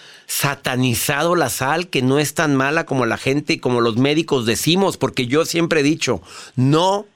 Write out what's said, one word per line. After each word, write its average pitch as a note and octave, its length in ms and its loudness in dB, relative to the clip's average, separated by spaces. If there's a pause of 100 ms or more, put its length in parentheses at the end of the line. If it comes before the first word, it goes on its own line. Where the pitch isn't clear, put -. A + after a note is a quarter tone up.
(260)
satanizado C#3 1080 -2
la D3+ 140 0
sal, D3+ 400 -2
que C3+ 120 -2
no C3 180 2
es D3 140 -2
tan D3+ 220 0
mala D3 300 0
como C3 200 -2
la G#2+ 120 -2
gente D3 360 -2
y C#3 60 -2
como B2 220 0
los A#2 160 2
médicos C#3 480 2
decimos, D#3+ 520 0
porque B2+ 300 -2
yo D3+ 180 0
siempre E3 360 0
he - 20 2
dicho, C#3 380 0 (340)
"No E3+ 500 2 (100)